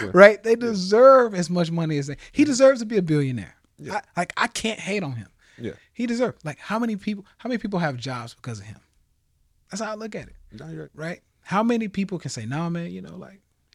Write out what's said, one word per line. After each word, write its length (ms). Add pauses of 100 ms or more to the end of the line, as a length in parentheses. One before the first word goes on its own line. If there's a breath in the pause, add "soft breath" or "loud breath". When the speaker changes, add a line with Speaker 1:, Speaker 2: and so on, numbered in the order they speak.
Speaker 1:
yeah. 120
Speaker 2:
right? 280
They 100
Speaker 1:
Yeah. 60
Speaker 2:
deserve 800
as 140
much 220
money 260
as 100
they, 80 (160 loud breath)
he 120
Speaker 1:
Mm-hmm. 60
Speaker 2:
deserves 300
to 60
be 120
a 40
billionaire. 540 (220)
Speaker 1:
Yeah. 180
Speaker 2:
I, 60 (200)
like, 160
I 100
can't 320
hate 240
on 140
him. 100 (300 soft breath)
Speaker 1:
Yeah. 160 (180 soft breath)
Speaker 2:
He 140
deserves, 400
like, 140
how 200
many 160
people, 300 (140)
how 100
many 80
people 220
have 180
jobs 360
because 260
of 60
him? 140 (920)
That's 120
how 100
I 40
look 200
at 140
it. 60 (180)
Speaker 1:
No, 160
you're 140
right. 120
Speaker 2:
Right? 260 (200)
How 220
many 260
people 300
can 100
say, 160
"Nah, 240
man, 220
you 100
know, 160
like, 240 (340)